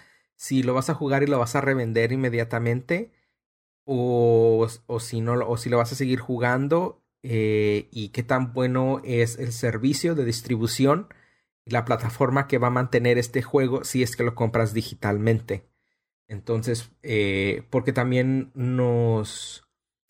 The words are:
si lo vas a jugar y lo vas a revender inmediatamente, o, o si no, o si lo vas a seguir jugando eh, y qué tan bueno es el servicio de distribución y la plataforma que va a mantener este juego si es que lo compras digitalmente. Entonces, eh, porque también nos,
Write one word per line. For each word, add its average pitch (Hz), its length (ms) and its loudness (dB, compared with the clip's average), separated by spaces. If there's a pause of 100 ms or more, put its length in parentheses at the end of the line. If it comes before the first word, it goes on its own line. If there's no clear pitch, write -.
(380)
si 131 260 0
lo 123 100 0
vas 131 160 0
a 165 40 2
jugar 139 300 0
y 147 40 2
lo 139 120 2
vas 117 180 -2
a 139 40 0
revender 117 520 0
inmediatamente, 120 960 -2 (760)
o, 117 800 4 (180)
o 113 160 -6
si 117 180 -6
no, 117 140 0
o 120 240 0
si 117 120 -6
lo 120 80 4
vas 117 140 2
a 131 40 -10
seguir 127 240 -2
jugando 131 840 -2 (240)
eh, 107 640 0
y 104 180 -10
qué - 120 -6
tan 127 320 -2
bueno 131 500 0
es 120 360 0
el 123 120 -6
servicio 131 640 -2
de 143 120 -2
distribución 127 800 0 (580)
y 120 60 -12
la 117 120 0
plataforma 123 640 0
que 131 120 0
va 123 80 2
a 123 40 2
mantener 123 460 2
este 123 240 -2
juego 131 420 0
si 127 200 0
es 120 120 -4
que - 80 -2
lo 117 120 -2
compras 113 400 0
digitalmente. 107 920 -2 (600)
Entonces, 113 640 -4 (100)
eh, 98 720 0
porque 127 220 0
también 127 600 0
nos, 120 1120 -2 (420)